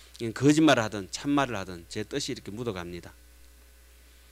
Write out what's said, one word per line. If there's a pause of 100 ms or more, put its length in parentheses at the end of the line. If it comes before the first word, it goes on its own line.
(200)
이건
거짓말을
하든
참말을
하든
제
뜻이
이렇게
묻어갑니다. (1200)